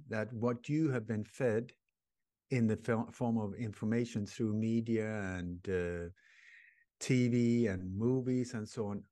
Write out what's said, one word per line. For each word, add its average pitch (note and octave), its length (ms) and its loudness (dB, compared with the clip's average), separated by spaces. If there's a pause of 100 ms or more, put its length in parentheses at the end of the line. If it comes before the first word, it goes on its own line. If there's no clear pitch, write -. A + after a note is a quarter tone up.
that A2 240 -4
what A#2+ 340 -2
you D3+ 220 2
have A#2+ 160 -2
been G#2+ 180 -2
fed A#2+ 480 0 (800)
in B2 160 4
the G#2+ 120 4
fo-, A#2 340 0
form A#2 260 0
of G#2 160 -2
information A2+ 720 -2
through G#2+ 300 -2
media A2 640 0 (160)
and, F2+ 320 -6
uh, F2 400 -2 (920)
T B2+ 280 4
V A#2+ 400 4
and F#2 280 -4
movies B2 600 0
and G#2+ 120 -6
so G#2+ 200 -4
on, G2+ 240 -6